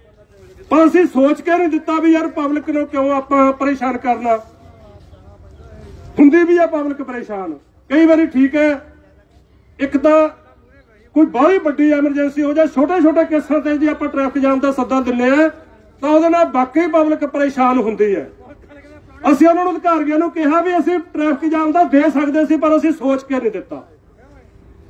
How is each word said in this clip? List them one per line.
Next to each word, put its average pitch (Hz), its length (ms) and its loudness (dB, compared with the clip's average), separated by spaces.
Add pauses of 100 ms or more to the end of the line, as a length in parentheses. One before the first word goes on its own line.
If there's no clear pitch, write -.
(680)
ਪਰ 320 180 4
ਅਸੀਂ 349 180 4
ਸੋਚ 285 360 2
ਕੇ 339 160 0
ਨਹੀਂ 359 100 0
ਦਿੱਤਾ 311 320 -4
ਵੀ 330 120 2
ਯਾਰ 320 160 0
ਪਬਲਿਕ 294 420 -6
ਨੂੰ 294 180 -2
ਕਿਉਂ 277 240 -2
ਆਪਾਂ 269 420 0
ਪਰੇਸ਼ਾਨ 269 440 -4
ਕਰਨਾ। 233 400 -2 (1800)
ਹੁੰਦੀ 294 240 6
ਵੀ 349 140 2
ਆ 339 80 2
ਪਬਲਿਕ 285 360 -4
ਪਰੇਸ਼ਾਨ, 208 520 -10 (360)
ਕਈ 311 160 4
ਵਾਰੀ 320 220 4
ਠੀਕ 262 280 0
ਹੈ, 294 380 -2 (840)
ਇੱਕ 277 180 -2
ਤਾਂ 311 320 2 (880)
ਕੋਈ 311 100 4
ਬਾਹਲੀ 311 320 2
ਵੱਡੀ 302 340 0
emergency 285 520 -2
ਹੋ 285 100 -2
ਜਾਏ, 311 140 2
ਛੋਟੇ-ਛੋਟੇ 320 580 2
ਕੇਸਾਂ 302 340 -2
ਤੇ 294 180 -2
ਜੇ 294 100 0
ਆਪਾਂ 294 200 -4
traffic 269 360 -4
ਜਾਮ 269 160 2
ਦਾ 277 120 0
ਸੱਦਾ 262 300 -2
ਦਿੰਨੇ 247 280 -2
ਆ 302 200 2 (520)
ਤਾਂ 277 80 -2
ਉਹਦੇ 320 200 4
ਨਾਲ 339 160 2
ਵਾਕਈ 262 420 -2
public 311 380 0
ਪਰੇਸ਼ਾਨ 269 520 0
ਹੁੰਦੀ 208 380 -2
ਹੈ। 143 140 -6 (1000)
ਅਸੀਂ 294 160 4
ਉਹਨਾਂ 339 160 2
ਨੂੰ, 359 100 -2
ਅਧਿਕਾਰੀਆਂ 311 460 -2
ਨੂੰ 330 120 -2
ਕਿਹਾ 320 300 0
ਵੀ 349 160 -2
ਅਸੀਂ 339 220 -2
traffic 302 520 -4
ਜਾਮ 320 200 -2
ਦਾ 349 120 2
ਦੇ 277 180 2
ਸਕਦੇ 294 440 0
ਸੀ, 311 120 0
ਪਰ 311 200 2
ਅਸੀਂ 311 140 0
ਸੋਚ 269 320 -4
ਕੇ 269 120 -6
ਨਹੀਂ 240 160 -4
ਦਿੱਤਾ - 320 -12 (1080)